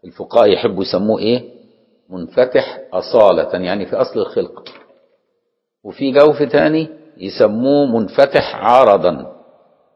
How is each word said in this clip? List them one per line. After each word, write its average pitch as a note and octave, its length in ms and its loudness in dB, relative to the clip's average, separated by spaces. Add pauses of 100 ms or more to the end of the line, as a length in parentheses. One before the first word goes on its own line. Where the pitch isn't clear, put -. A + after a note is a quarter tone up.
الفقهاء G2+ 480 0
يحبوا F#2+ 300 -4
يسموه G#2 360 -2
إيه؟ A#2+ 360 -4 (540)
منفتح A#2+ 720 -2 (140)
أصالة، F#2 600 2 (100)
يعني F#2+ 200 -6
في - 100 -8
أصل - 240 -4
الخلق. - 440 -6 (1200)
وفي C3 280 -6
جوف C#3+ 320 4
تاني D#3 460 0 (280)
يسموه A#2 680 0
منفتح A#2 720 0
عرضا G2 800 2 (600)